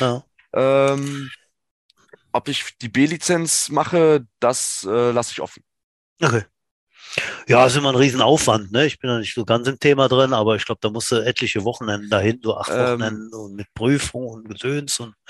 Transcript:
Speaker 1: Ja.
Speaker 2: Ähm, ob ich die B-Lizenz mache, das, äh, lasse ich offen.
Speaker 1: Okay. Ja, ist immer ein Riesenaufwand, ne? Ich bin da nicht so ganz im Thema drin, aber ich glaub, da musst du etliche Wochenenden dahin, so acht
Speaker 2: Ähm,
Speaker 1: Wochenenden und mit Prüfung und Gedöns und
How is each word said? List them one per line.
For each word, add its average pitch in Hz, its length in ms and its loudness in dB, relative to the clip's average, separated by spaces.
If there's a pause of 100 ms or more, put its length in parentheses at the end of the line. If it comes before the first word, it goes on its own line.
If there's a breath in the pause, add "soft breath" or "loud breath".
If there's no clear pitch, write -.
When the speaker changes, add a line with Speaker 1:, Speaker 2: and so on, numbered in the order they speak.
Speaker 1:
Ja. 123 220 0 (300)
Speaker 2:
Ähm, 139 800 0 (1000)
ob - 180 -4
ich - 300 -6
die 117 120 -10
B-Lizenz 160 800 0
mache, 151 560 2 (120)
das, - 500 -2
äh, 120 220 2
lasse 117 220 -2
ich - 80 -10
offen. - 240 -12 (580)
Speaker 1:
Okay. 117 220 2 (1040 loud breath)
Ja, 123 180 8
ist 123 80 2
immer 143 140 0
ein 131 80 2
Riesenaufwand, 123 720 4
ne? 127 160 2
Ich - 140 -6
bin 127 100 -4
da 120 80 -2
nicht 104 160 -6
so 117 100 -4
ganz 120 220 0
im 135 140 -4
Thema 139 280 4
drin, 131 240 4
aber 110 220 2
ich 101 100 -4
glaub, - 160 -6
da 107 100 -2
musst 113 200 -6
du 123 60 2
etliche 113 480 -2
Wochenenden 107 440 -6
dahin, 107 320 2
so 110 160 -4
acht 101 140 -6
Speaker 2:
Ähm, 90 60 -2
Speaker 1:
Wochenenden 113 580 -2
und 101 220 -14
mit 101 180 -12
Prüfung 127 540 -2
und 113 200 -18
Gedöns 135 520 -6
und 113 160 -16 (140)